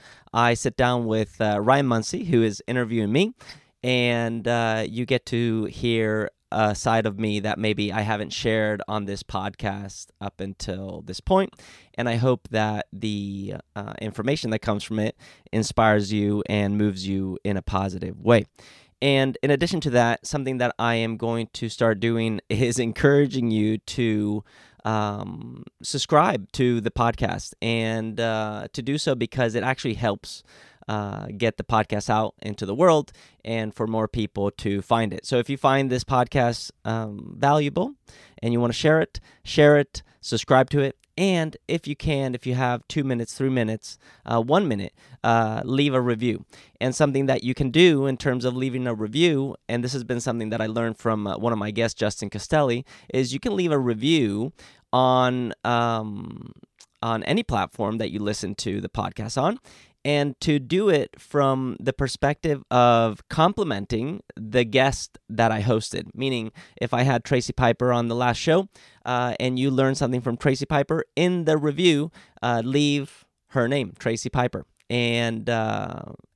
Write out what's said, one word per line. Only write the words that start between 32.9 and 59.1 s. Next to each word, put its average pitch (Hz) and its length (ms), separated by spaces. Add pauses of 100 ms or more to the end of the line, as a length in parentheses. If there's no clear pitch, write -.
and 110 300
for 113 140
more 110 200
people 101 440
to 101 320
find 113 280
it. - 140
So 127 140
if 120 100
you 139 80
find 135 320
this 127 140
podcast, 123 680 (160)
um, 110 500
valuable 151 600 (480)
and 117 100
you 117 80
wanna 120 120
share 156 280
it, - 180 (240)
share 147 360
it, - 240 (180)
subscribe 131 480
to 147 120
it. 135 140 (220)
And 170 380 (120)
if 165 200
you 147 80
can, 135 400
if - 100
you 123 100
have 123 340
two 147 160
minutes, 120 300
three 135 140
minutes, 113 480 (280)
uh, 117 160
one 156 260
minute, 101 260 (300)
uh, 113 400
leave 139 300
a 131 80
review. 120 440 (360)
And 127 120
something 139 340
that 131 140
you 127 120
can 131 180
do 156 340
in 131 120
terms 127 260
of 127 100
leaving 127 320
a 120 80
review, 135 640 (140)
and 120 120
this 127 120
has 131 100
been 120 160
something 117 300
that 110 120
I 110 60
learned 113 300
from, 107 280
uh, 98 120
one 117 160
of 113 40
my 104 140
guests, 113 260
Justin 104 320
Castelli, 127 560 (260)
is 131 220
you 139 60
can 214 160
leave 175 160
a 143 80
review 123 720 (400)
on, 127 640 (100)
um, 113 880 (500)
on 113 220
any 190 200
platform 107 560
that 107 120
you 104 80
listen 104 360
to 101 260
the 92 80
podcast 107 520